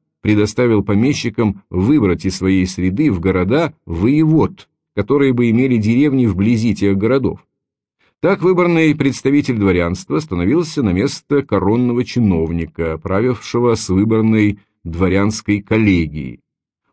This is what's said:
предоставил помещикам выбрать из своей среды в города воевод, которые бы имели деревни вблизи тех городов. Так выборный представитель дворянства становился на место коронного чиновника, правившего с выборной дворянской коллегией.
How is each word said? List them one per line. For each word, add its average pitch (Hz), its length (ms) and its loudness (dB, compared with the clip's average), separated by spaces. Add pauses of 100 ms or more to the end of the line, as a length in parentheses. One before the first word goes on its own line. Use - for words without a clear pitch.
(200)
предоставил 104 640 0
помещикам 110 880 -2
выбрать 95 540 0
из 95 120 -4
своей 95 300 0
среды 92 440 -2
в 90 100 -2
города 95 540 0 (120)
воевод, 135 800 0 (260)
которые 135 380 0
бы 120 180 2
имели 123 260 2
деревни 123 500 2
вблизи 107 480 0
тех 98 220 0
городов. 113 440 -2 (800)
Так 165 220 0
выборный 170 540 2
представитель 139 600 0
дворянства 87 600 -2
становился 123 640 -2
на 95 100 2
место 135 500 -2
коронного 120 640 0
чиновника, 82 920 -2
правившего 120 800 -2
с - 140 -8
выборной 110 680 2 (240)
дворянской 98 800 -2
коллегией. 80 800 -2 (520)